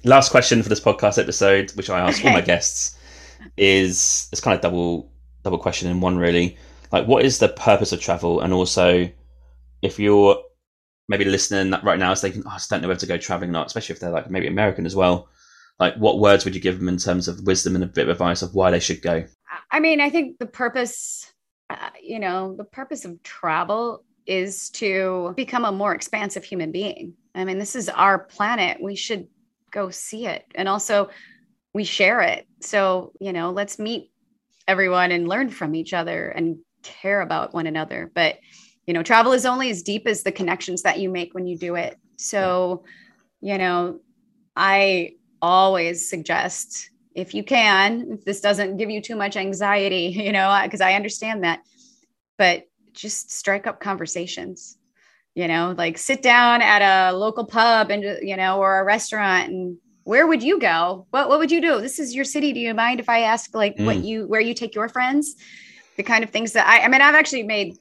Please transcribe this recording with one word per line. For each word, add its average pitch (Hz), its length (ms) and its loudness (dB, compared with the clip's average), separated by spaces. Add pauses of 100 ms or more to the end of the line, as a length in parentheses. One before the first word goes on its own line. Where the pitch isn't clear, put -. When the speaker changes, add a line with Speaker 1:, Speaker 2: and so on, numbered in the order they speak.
Speaker 1:
Last 131 260 8
question 120 320 4
for 98 60 -4
this 104 120 0
podcast 104 380 2
episode, 98 520 2
which - 180 -10
I 90 120 0
ask - 220 0
all 277 80 4
my - 80 6
Speaker 2:
Okay. - 80 0
Speaker 1:
guests, - 520 -2 (580)
is, 95 760 2
it's - 120 -8
kind 104 120 2
of 87 60 -2
double, 87 500 -2 (320)
double 90 160 -4
question - 320 -4
in 90 120 -2
one, 90 160 0
really. 87 400 0 (340)
Like, 98 140 2
what 123 180 4
is 131 140 0
the 107 100 4
purpose - 440 2
of 87 80 -6
travel? 85 400 -2
And 90 120 0
also, 90 560 2 (720)
if - 180 -4
you're 104 380 6 (720)
maybe 101 160 0
listening 98 480 0 (100)
right 92 160 2
now, 92 140 2
is 95 80 -2
thinking, 92 240 -4
"Oh, - 60 -14
I - 60 -12
just - 120 -12
don't 98 140 -2
know 87 60 -4
where 90 80 0
to 92 100 -8
go 90 100 -4
traveling," 90 360 -6
not, 82 160 -2
especially - 260 -8
if - 60 -16
they're, 87 100 -6
like, 82 200 -6
maybe 92 180 -4
American 95 360 0
as 92 100 -6
well. 90 340 2 (500)
Like, 90 180 2
what 104 220 2
words 101 260 6
would 92 100 -4
you 90 60 -6
give 90 180 -2
them 90 120 -4
in 90 80 -2
terms 90 280 -2
of 87 200 -8
wisdom 92 280 0
and 90 100 0
a - 20 -4
bit 71 180 -2
of 76 60 0
advice 87 320 0
of 90 120 -10
why 92 160 4
they 87 100 2
should - 200 -4
go? 82 240 -2 (460)
Speaker 2:
I 294 100 0
mean, 311 220 2
I 285 80 0
think 294 280 -2
the 240 80 -8
purpose, - 880 -6 (380)
uh, - 200 -12 (120)
you 226 160 -10
know, 190 380 -4
the 208 80 -14
purpose 269 420 -12
of 170 160 -16
travel 190 840 -4 (220)
is 190 440 -4
to 190 680 -4
become 247 280 -4
a 208 80 -2
more 196 220 -2
expansive 202 500 -8
human 165 280 -8
being. 175 420 -8 (200)
I 185 100 -6
mean, 190 140 -4
this 208 180 -8
is 190 140 -6
our 190 280 2
planet. 202 600 -4
We 196 160 -8
should 202 300 -8 (440)
go 196 200 -6
see 220 360 -12
it. - 280 -8
And 190 160 -4
also, 202 400 0 (640)
we 214 100 -4
share 208 380 2
it. 139 240 -2 (160)
So, 190 580 0
you 190 140 -6
know, 170 160 -4
let's 202 280 -6
meet 220 320 -8 (560)
everyone 180 460 2
and 170 160 0
learn 233 220 -2
from 160 240 -6
each 160 180 -6
other 170 360 -4
and 165 280 -4 (260)
care 196 380 -4
about 170 320 -4
one 165 140 -6
another. 160 480 -8
But, 160 240 0 (480)
you 175 80 -2
know, 165 80 -2
travel 226 300 4
is 247 120 2
only 254 240 -2
as 180 140 -6
deep 208 260 -6
as 214 140 -4
the 190 100 -2
connections 180 500 -6
that 175 160 0
you 190 120 -4
make 175 240 -8
when 185 120 -8
you 175 120 -8
do 175 160 -8
it. 170 240 -6 (180)
So, 185 680 -2 (580)
you 196 160 -4
know, 175 420 -2 (560)
I 196 560 2 (300)
always 175 680 2
suggest, - 840 -6 (240)
if 180 200 -10
you 208 100 -6
can, 220 680 2
if 208 120 -14
this 202 160 -6
doesn't 202 380 0
give 214 120 -4
you 214 120 -6
too 233 120 -12
much 208 220 -4
anxiety, 196 720 0
<laughs> 180 100 -4
you 208 160 -2
know, 196 160 2 (220)
'cause 202 100 -6
I 190 140 4
understand 208 500 -4
that, 165 160 -2 (800)
but 180 260 4 (280)
just - 380 -12
strike 202 360 -4
up 202 140 -8
conversations, 180 960 -10 (560)
you 175 140 -4
know, 170 280 0
like, 165 220 -4
sit 269 240 -4
down 240 400 6
at 208 200 6
a 185 340 6
local 220 280 -2
pub 226 460 2
and, 208 120 -2 (240)
you 196 100 -4
know, 185 220 0
or 190 220 4
a 196 40 0
restaurant 202 640 0
and, 180 260 -8 (280)
"Where 262 220 4
would 311 160 2
you 339 160 2
go? 180 520 0
What, 262 180 0
what 285 100 4
would 311 120 2
you 339 100 2
do? 311 200 2
This 262 180 -8
is 247 160 -8
your 269 100 -2
city. 285 300 -2
Do 233 60 -6
you 233 140 -4
mind 240 260 0
if - 100 -6
I 233 100 4
ask, 226 340 0
like, 208 240 0
what 208 200 0
Speaker 1:
Mm. 180 80 -4
Speaker 2:
you, 220 220 -6
where 220 120 2
you 233 140 0
take 226 200 -10
your 214 140 -4
friends?" 262 460 -2 (640)
The 202 40 -4
kind 226 220 2
of 208 60 -10
things 220 220 -4
that 220 140 4
I, 220 180 8
I 226 40 4
mean, 262 140 4
I've 294 120 8
actually 302 280 2
made 202 380 -4